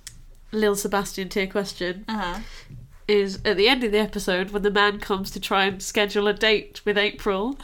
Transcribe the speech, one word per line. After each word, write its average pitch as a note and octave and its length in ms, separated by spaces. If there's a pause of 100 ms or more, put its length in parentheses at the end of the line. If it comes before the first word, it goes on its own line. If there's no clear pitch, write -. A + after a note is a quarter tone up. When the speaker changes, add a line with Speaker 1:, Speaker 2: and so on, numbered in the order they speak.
(520)
Speaker 1:
Lil G#3+ 240
Sebastian G3 540
tier F#3+ 180
question F#3+ 600
Speaker 2:
Uh-huh. G3+ 320 (680)
Speaker 1:
is, G3 380
at G#3 120
the G3+ 100
end B3+ 160
of A3 80
the G#3 80
episode, G3 520
when G#3 120
the G3+ 80
man G#3 280
comes G3 320
to - 80
try G3 260
and G3 160
schedule G#3 460
a G#3 60
date G#3 520
with G#3 120
April G#3 680